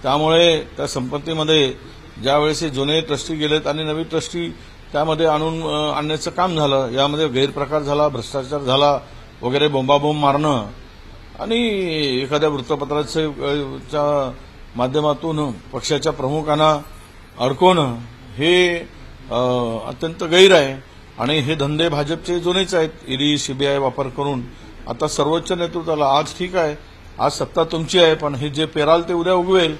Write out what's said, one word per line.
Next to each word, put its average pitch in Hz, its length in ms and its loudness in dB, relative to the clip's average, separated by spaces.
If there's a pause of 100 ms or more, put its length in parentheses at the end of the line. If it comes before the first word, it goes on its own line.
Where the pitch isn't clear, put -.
त्यामुळे 156 580 4 (160)
त्या 143 100 -4
संपत्तीमध्ये 147 840 0 (500)
ज्यावेळेस 147 400 2
हे 160 60 -2
जुने 143 320 -2
ट्रस्टी 151 340 -6
गेलेत 151 320 0
आणि 151 160 -4
नवी 156 200 -4
ट्रस्टी 165 460 -4 (440)
त्यामध्ये 156 320 0
आणून, 160 380 0
अ, 151 340 -2
आणण्याचं 151 340 -4
काम 175 240 0
झालं, 139 360 2
यामध्ये 147 360 0
गैरप्रकार 139 540 0
झाला, 147 260 0
भ्रष्टाचार 139 540 -4
झाला 139 380 4 (420)
वगैरे, 139 260 0
बोंबाबोंब 143 520 2
मारणं 143 460 2 (760)
आणि 226 280 0 (560)
एखाद्या 147 260 2
वृत्तपत्राचं, 147 760 -2
अ, 139 520 -4
च्या 143 520 -2 (440)
माध्यमातून 147 760 0
पक्षाच्या 139 600 -4
प्रमुखांना 151 680 0 (580)
अडकवणं 139 560 4 (400)
हे, 170 440 2 (520)
अ, 113 60 -2 (500)
अत्यंत 160 360 -6
गैर 185 300 8
आहे 135 300 4 (380)
आणि 147 180 0
हे 147 160 -2
धंदे 151 340 0
भाजपचे 156 500 -2
जुनेच 180 340 0
आहेत. 160 160 4 (180)
ईडी, 143 300 2
सीबीआय 139 400 0
वापर 135 300 -2
करून 139 340 -4 (460)
आता 120 200 -2
सर्वोच्च 160 440 0
नेतृत्वाला, 165 540 -2
आज 143 200 4 (140)
ठीक 180 160 -4
आहे, 156 200 0 (440)
आज 131 120 2
सत्ता 156 320 -2
तुमची 165 360 0
आहे, 160 160 8
पण 147 200 -4
हे 143 140 -4
जे 147 160 -2
पेराल 156 360 2
ते 170 120 -4
उद्या 175 200 2
उगवेल 175 460 4